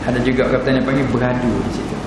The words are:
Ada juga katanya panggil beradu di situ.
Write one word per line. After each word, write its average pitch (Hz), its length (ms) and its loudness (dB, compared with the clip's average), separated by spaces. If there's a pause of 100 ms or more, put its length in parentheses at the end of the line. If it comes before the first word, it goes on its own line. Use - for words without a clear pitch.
Ada 123 220 0
juga 123 240 2
katanya 131 320 2
panggil 139 320 0
beradu 123 400 0 (160)
di - 80 -4
situ. - 180 -6 (120)